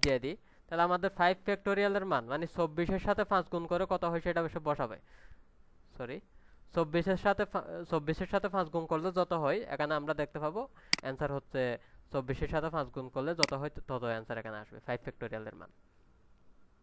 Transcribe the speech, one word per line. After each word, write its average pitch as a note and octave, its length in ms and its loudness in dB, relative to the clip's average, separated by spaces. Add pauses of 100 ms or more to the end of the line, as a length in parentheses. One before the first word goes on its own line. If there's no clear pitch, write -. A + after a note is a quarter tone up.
দিয়ে C3+ 200 4
দিই, D3+ 100 -2 (320)
তাহলে E3+ 220 2
আমাদের F3+ 300 2
ফাইভ F3+ 160 6 (120)
factorial-এর G3+ 680 2
মান B2+ 200 2
মানে D3+ 120 -2 (140)
চব্বিশের E3+ 480 0
সাথে G#3 160 2 (100)
পাঁচ F#3 200 4
গুণ E3+ 200 -2
করে F3 200 2
কত F3+ 180 0
হয় E3+ 160 0
সেটা E3+ 140 2 (140)
সে E3+ 140 -4
বসাবে। B2 300 -2 (1000)
সরি, B2+ 200 -8 (580)
চব্বিশের E3+ 500 2
সাথে G3+ 280 4
ফা-, - 160 -4 (240)
চব্বিশের D#3+ 400 0
সাথে G3+ 220 2
পাঁচ F#3 200 2
গুণ E3 180 0
করলে E3 160 0 (100)
যত F3+ 140 2 (120)
হয়, D3+ 140 4 (160)
এখানে D3 260 0
আমরা D3 220 0
দেখতে C#3+ 220 -4
পাবো E3 160 -2 (420)
অ্যান্সার C3+ 340 -2
হচ্ছে C#3 260 -2 (500)
চব্বিশের C3+ 420 -2
সাথে D#3 220 0
পাঁচ C#3+ 100 0 (100)
গুণ C3 180 -6
করলে C#3 160 0 (100)
যত D#3 200 8
হয় D3 100 -2 (200)
তত B2+ 120 -2 (100)
অ্যান্সার A2+ 300 -4
এখানে A2 200 -8
আসবে, A2 240 -16
ফাইভ B2 200 -2
factorial-এর A2 540 -8
মান F#2+ 100 -16 (1120)